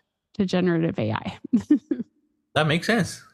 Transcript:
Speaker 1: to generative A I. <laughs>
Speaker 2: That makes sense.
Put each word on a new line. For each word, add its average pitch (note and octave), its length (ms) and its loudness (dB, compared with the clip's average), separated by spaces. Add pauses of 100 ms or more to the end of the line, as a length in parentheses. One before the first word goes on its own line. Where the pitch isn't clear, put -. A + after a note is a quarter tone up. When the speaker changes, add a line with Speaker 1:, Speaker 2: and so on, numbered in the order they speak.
(340)
Speaker 1:
to G3 120 0
generative F3 520 0
A A2 140 -2
I. - 260 -6 (140)
<laughs> - 1040 -2
Speaker 2:
That D3+ 120 2
makes D#3+ 200 0
sense. - 360 0 (120)